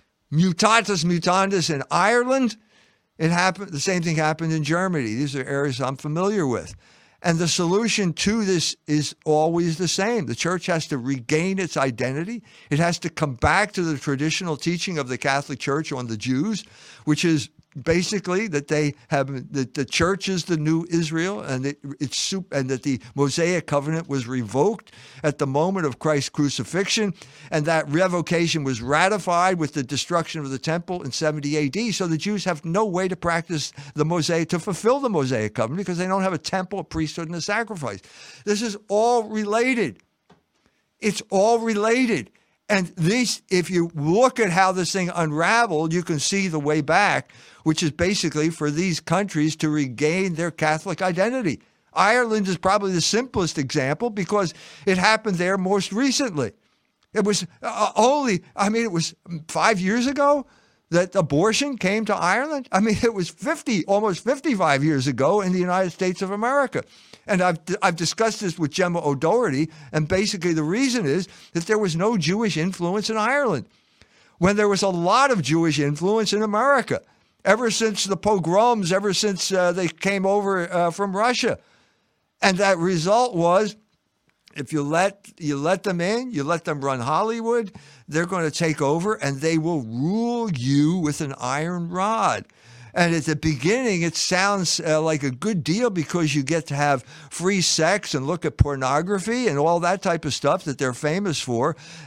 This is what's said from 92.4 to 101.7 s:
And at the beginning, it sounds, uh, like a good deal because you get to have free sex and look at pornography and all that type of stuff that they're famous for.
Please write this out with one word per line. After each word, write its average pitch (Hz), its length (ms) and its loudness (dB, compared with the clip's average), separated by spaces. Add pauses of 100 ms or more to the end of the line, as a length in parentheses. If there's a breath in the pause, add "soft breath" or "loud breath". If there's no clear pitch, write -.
And 170 160 4
at 160 120 0
the 156 100 0
beginning, 170 680 0
it 165 120 -2
sounds, 185 640 0
uh, 156 220 2
like 156 200 0
a 143 80 0
good 160 360 -2
deal 220 240 2
because 165 440 -2
you 147 100 0
get 156 240 -2
to 139 80 -6
have 143 280 2 (260 loud breath)
free 190 300 0
sex 170 560 2
and 170 100 -2
look 175 200 -4
at 151 100 -2
pornography 175 920 -2
and 143 100 0
all 165 220 2
that 185 200 0
type 170 220 -2
of 139 100 -4
stuff 165 300 0
that 135 140 -6
they're 127 160 -2
famous 160 480 -4
for. 127 340 -2 (320 loud breath)